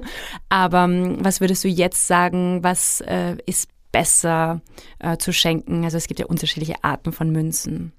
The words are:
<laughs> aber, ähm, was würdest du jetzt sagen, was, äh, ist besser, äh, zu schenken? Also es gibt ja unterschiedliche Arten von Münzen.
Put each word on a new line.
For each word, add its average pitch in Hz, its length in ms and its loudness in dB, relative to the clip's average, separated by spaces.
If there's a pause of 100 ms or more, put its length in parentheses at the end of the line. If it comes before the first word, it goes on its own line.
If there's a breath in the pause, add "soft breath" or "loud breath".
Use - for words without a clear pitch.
(120)
<laughs> - 360 -14
aber, 180 360 4
ähm, 180 360 2
was 190 220 2
würdest 185 200 2
du 190 60 2
jetzt 180 380 2
sagen, 180 580 2
was, - 380 0
äh, 175 420 -2
ist - 240 -2 (240)
besser, 165 720 2 (360 loud breath)
äh, 165 200 -2
zu - 160 -4
schenken? 165 500 0
Also 165 140 -2
es 165 100 -6
gibt - 120 -6
ja - 60 -4
unterschiedliche 156 560 -4
Arten 147 300 -2
von 160 180 -2
Münzen. 160 680 -4